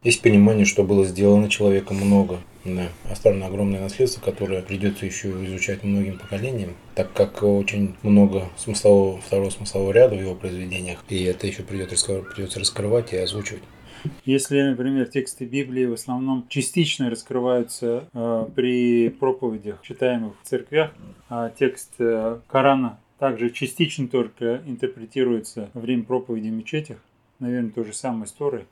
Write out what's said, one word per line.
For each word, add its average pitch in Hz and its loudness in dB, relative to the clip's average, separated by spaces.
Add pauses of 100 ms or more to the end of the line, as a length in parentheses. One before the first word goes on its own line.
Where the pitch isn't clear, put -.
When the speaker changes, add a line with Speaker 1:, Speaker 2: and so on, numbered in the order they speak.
Speaker 1:
Есть - 2
понимание, 107 8
что 101 2
было 98 4
сделано 101 4
человеком 98 2
много, 98 4 (240)
да. 90 -4 (240)
Оставлено 98 2
огромное 98 -2
наследство, 98 -2
которое 95 -4
придётся 98 -4
ещё 95 -6
изучать 95 -6
многим 101 0
поколениям, 101 -6 (240)
так - -2
как 101 0
очень 101 2
много 101 6 (120)
смыслового, 98 4
второго 98 -2
смыслового 98 -4
ряда 110 8
в 98 -4
его 92 -4
произведениях, 90 -8
и 95 -2
это 92 -2
ещё 98 -8
придёт 95 -8
раскры-, 95 -2
придётся 95 -8
раскрывать 107 0
и 92 -2
озвучивать. 95 -6 (640)
Speaker 2:
Если, 135 2
например, 131 0
тексты 131 -6
Библии 127 -4
в 120 -2
основном 127 -4
частично 143 -2
раскрываются, 123 -2
э, 117 -2
при 120 2
проповедях, 110 -4
читаемых 120 -2
в - -20
церквях, 151 -2 (360)
а 117 -4
текст, - -2
э, 117 0
Корана 135 2 (180)
также 120 0
частично 143 -2
только 120 -2
интерпретируется 117 -4
во 120 -12
время 117 -2
проповеди 123 -4
в 110 -4
мечетях, 113 -8 (400)
наверное, 123 -4
то 113 -4
же 107 -8
самое 113 -6
с - -16
Торой 131 -6